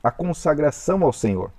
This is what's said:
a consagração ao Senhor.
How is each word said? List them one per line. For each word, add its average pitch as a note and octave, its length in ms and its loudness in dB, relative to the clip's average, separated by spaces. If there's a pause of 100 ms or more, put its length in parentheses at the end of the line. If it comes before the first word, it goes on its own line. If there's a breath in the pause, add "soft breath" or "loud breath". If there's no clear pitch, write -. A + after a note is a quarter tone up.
a A#2 80 0
consagração E3 920 0
ao C#3 100 4
Senhor. G2 460 -2